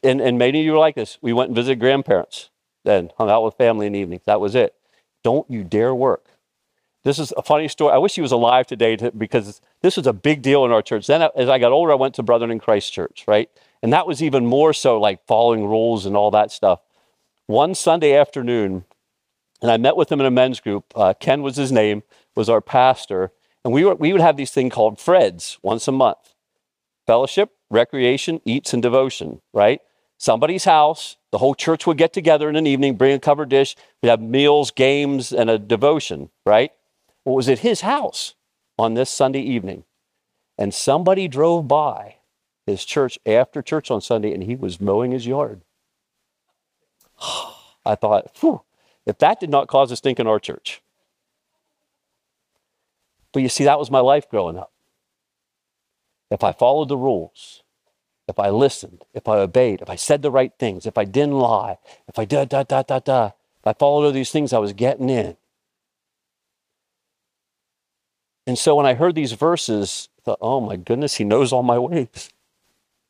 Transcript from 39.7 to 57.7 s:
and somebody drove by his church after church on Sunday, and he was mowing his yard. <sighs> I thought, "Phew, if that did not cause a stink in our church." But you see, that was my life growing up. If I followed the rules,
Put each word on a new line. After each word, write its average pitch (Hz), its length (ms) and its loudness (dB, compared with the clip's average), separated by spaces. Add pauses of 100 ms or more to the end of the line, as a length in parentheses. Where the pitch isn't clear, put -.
and 101 160 -4
somebody 180 540 0
drove 156 400 0
by 139 480 -2 (500)
his 101 180 -6
church - 440 -4
after 123 340 0
church - 300 -6
on 107 100 -2
Sunday, 107 320 -2
and 92 100 -8
he 113 120 -8
was 92 260 -10
mowing 104 300 0
his 123 160 -6
yard. 120 340 -6 (1600)
<sighs> - 680 -14
I 110 80 -2
thought, 104 420 0
"Phew, 277 260 -2 (440)
if - 140 -6
that 165 200 2
did 160 120 -10
not 139 160 0
cause 135 240 2
a 123 40 -8
stink 127 240 -4
in 120 60 -2
our 107 140 2
church." - 420 -14 (2500)
But 135 100 0
you 127 60 -2
see, - 140 -2
that 143 160 4
was 127 100 -8
my 135 120 2
life 139 280 2
growing 87 280 -4
up. - 140 -18 (1600)
If 107 120 -4
I 95 100 0
followed 139 340 0
the 139 100 -4
rules, 117 640 -6 (640)